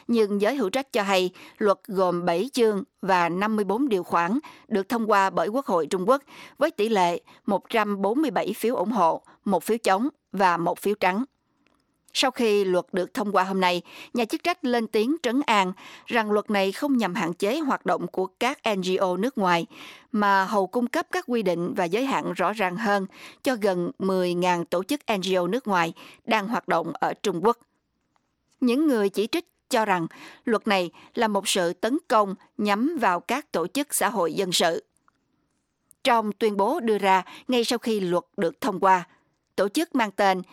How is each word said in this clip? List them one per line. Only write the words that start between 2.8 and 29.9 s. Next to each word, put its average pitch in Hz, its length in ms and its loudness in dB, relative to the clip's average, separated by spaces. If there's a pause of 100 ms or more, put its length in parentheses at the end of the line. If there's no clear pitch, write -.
và 180 280 2
năm 202 260 -2
mươi 208 100 0
bốn 233 240 0
điều 190 140 0
khoản 175 360 0 (280)
được 196 220 -2
thông 226 220 -2
qua 196 180 4
bởi 180 180 0
Quốc 247 180 -2
hội 170 220 0
Trung 185 220 -2
Quốc 277 140 2 (340)
với 302 140 0
tỷ 214 180 -2
lệ 175 320 2 (240)
một 196 240 -2
trăm 208 320 0
bốn 226 200 0
mươi 285 100 0
bảy 180 220 -2
phiếu 226 220 -2
ủng 220 160 -2
hộ, 190 300 2 (240)
một 190 180 0
phiếu 220 140 0
chống 214 320 2 (220)
và 185 260 2
một 170 220 -2
phiếu 202 160 -2
trắng. 196 300 0 (880)
Sau 262 180 0
khi 208 320 2
luật 180 280 0
được 180 220 -4
thông 208 180 -4
qua 185 120 2
hôm 190 180 -2
nay, 180 200 2 (320)
nhà 233 120 0
chức 311 180 -6
trách 339 220 -2
lên 240 220 0
tiếng 233 360 0
trấn 247 220 0
an 190 280 2 (320)
rằng 214 260 0
luật 208 180 0
này 196 220 2
không 277 260 0
nhằm 185 180 0
hạn 175 180 -2
chế 220 260 -2
hoạt 254 260 -2
động 175 220 0
của 185 200 -4 (120)
các 262 200 -2 (160)
N 190 60 -2
G 180 80 -2 (100)
O 185 180 0
nước 226 200 -2
ngoài, 180 280 2 (460)
mà 196 320 2
hầu 196 240 0
cung 240 200 -2
cấp 349 240 -4
các 370 160 -4
quy 240 140 0
định 175 320 -2
và 185 120 -2
giới 208 200 -2
hạn - 280 -2
rõ 185 200 -2
ràng 185 240 -2
hơn 202 300 0 (360)
cho 262 180 0
gần 180 380 0
mười 185 340 0
ngàn 175 320 0
tổ 175 180 -2
chức 196 160 -4 (180)
N 185 40 -6
G 185 140 -2
O 175 120 0
nước 220 200 -4
ngoài 175 260 0 (320)
đang 214 220 -2
hoạt 220 200 -6
động 170 260 0
ở 160 200 -4
Trung 175 320 -2
Quốc. 233 120 2 (1040)
Những 262 260 2
người 214 220 2
chỉ 214 180 -2
trích - 200 -6 (220)
cho 220 160 2
rằng 180 220 0 (380)